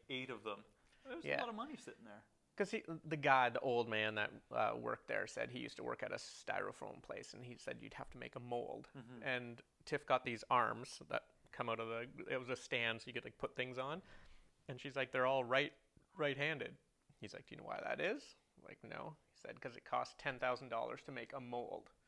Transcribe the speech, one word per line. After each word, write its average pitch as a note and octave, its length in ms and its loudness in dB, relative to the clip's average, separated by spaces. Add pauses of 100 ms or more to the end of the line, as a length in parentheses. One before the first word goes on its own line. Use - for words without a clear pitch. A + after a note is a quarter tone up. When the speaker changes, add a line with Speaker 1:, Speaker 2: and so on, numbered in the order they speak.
Speaker 1:
eight C3 200 -2
of G#2+ 140 -6
them. G#2 200 -4 (420)
There's C4+ 200 -8
Speaker 2:
Yeah. C#2+ 140 4
Speaker 1:
a - 20 4
lot A#3+ 80 0
of A3 60 -4
money C4 220 -6
sitting - 280 -14
there. G#2+ 180 -16 (340)
Speaker 2:
'Cause G3 120 2
he, A3 140 -2 (220)
the D#3 120 0
guy, C3+ 320 10
the B2 120 0
old A#2+ 280 6
man G#2+ 260 4
that, G#2+ 140 2 (220)
uh, A2+ 260 4
worked A#2 300 -2
there G#2+ 180 2
said - 240 -2
he B2 100 -6
used A#2+ 180 -6
to - 60 -6
work A#2+ 200 -2
at G#2+ 80 -2
a G#2+ 60 0
styrofoam - 840 -4
place, - 320 -8
and B2 100 -12
he B2 140 -10
said A#2+ 240 -6
you'd A2 140 -12
have - 160 -8
to B2+ 80 -12
make A#2+ 160 -8
a B2 40 -8
mold. A#2+ 560 -4
Speaker 1:
Mm-hmm. B2 280 -12
Speaker 2:
And B2 400 -2 (220)
Tiff - 200 0
got B2+ 200 6
these A#2 260 -2
arms A2+ 580 4
that - 140 0 (300)
come A#2+ 160 -2
out A2+ 100 2
of A2+ 80 -2
the, A#2 200 -2 (220)
it C3+ 80 2
was B2 120 -4
a B2+ 60 0
stand A#2 460 2
so - 60 -14
you B2 60 -6
could, A#2+ 100 -4
like, A#2 140 -12
put - 180 -4
things B2+ 240 -2
on. D3 240 -4 (640)
And B2+ 120 -8
she's C3+ 160 -6
like, C3 160 0
"They're B2+ 140 6
all C3+ 180 6
right, C3+ 300 4 (420)
right-handed." C#3+ 640 0 (420)
He's - 140 -8
like, - 140 -10
"Do - 80 -12
you - 60 -10
know - 60 -10
why - 140 -4
that - 180 0
is?" G3+ 360 0 (280)
Like, - 200 -16
"No." - 340 -8 (140)
He - 80 -20
said, - 200 -10
"'Cause A#2+ 160 -6
it - 100 -14
costs B2 320 0
ten C3+ 220 -2
thousand B2+ 300 0
dollars A#2+ 340 0
to - 80 -10
make A#2+ 220 -8
a C#3 80 -4
mold." A#2+ 480 -6 (180)